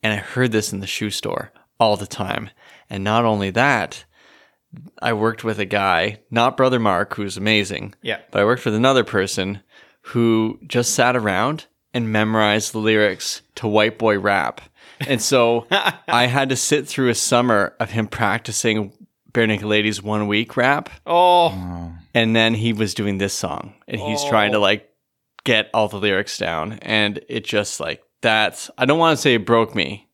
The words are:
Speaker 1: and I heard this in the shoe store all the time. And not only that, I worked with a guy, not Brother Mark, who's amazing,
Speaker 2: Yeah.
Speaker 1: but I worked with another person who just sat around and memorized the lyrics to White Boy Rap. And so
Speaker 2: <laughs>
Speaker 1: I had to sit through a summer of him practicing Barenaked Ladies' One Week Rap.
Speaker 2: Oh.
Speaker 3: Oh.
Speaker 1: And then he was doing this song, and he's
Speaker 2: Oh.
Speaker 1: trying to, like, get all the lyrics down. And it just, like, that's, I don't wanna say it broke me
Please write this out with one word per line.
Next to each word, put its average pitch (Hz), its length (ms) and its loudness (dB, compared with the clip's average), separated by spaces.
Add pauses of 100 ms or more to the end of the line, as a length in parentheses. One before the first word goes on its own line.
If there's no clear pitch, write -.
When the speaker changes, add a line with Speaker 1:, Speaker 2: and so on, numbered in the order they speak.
Speaker 1:
and 110 100 0
I 104 40 -2
heard 123 340 -2
this 107 220 -2
in 98 80 -6
the 95 80 -10
shoe 107 220 -4
store - 420 -6 (260)
all 107 180 2
the 98 100 -8
time. - 440 -8 (380)
And 98 160 -6
not 113 200 2
only 101 260 0
that, 113 540 0 (960)
I 117 120 -2
worked 110 320 -2
with 107 160 -4
a 101 40 0
guy, 98 540 0 (140)
not 120 240 2
Brother 127 240 2
Mark, 101 340 0
who's 101 220 -8
amazing, 101 640 -2
Speaker 2:
Yeah. 110 160 -6 (140)
Speaker 1:
but 104 80 0
I 101 40 4
worked 120 200 0
with 107 100 -2
another 123 300 2
person 98 580 -4 (400)
who 113 640 0
just - 280 -2
sat 123 200 2
around 113 520 -2 (280)
and 117 160 -2
memorized 107 640 2
the 113 60 -6
lyrics 107 640 0 (140)
to 117 120 -4
White 107 300 2
Boy 107 200 2
Rap. 95 420 0 (460)
And 123 160 0
so 117 460 2
Speaker 2:
<laughs> - 400 -2
Speaker 1:
I 120 180 4
had 135 220 0
to 131 80 -2
sit 147 320 -2
through 131 220 0
a 113 40 2
summer 120 640 2
of 90 120 -4
him 107 180 -2
practicing 107 840 -2 (400)
Barenaked 110 300 0
Ladies' 104 400 0
One 107 240 -2
Week 104 300 -2
Rap. 139 320 0 (180)
Speaker 2:
Oh. 175 480 4
Speaker 3:
Oh. 87 380 -10 (220)
Speaker 1:
And 113 200 2
then 113 200 4
he 113 180 0
was 104 220 -2
doing 101 240 -2
this 98 160 -2
song, - 400 -8 (120)
and - 140 -8
he's 147 240 -4
Speaker 2:
Oh. 143 40 -4
Speaker 1:
trying 107 240 4
to, 107 60 2
like, 101 300 0 (560)
get 110 280 2
all 107 140 2
the 101 120 -8
lyrics 101 400 0
down. 87 440 -4
And 104 460 -2
it - 160 -8
just, - 340 -2
like, 73 240 -8 (200)
that's, 110 540 0
I 127 100 0
don't 147 120 2
wanna 160 180 4
say 127 180 2
it 104 120 0
broke 113 280 2
me 101 400 -6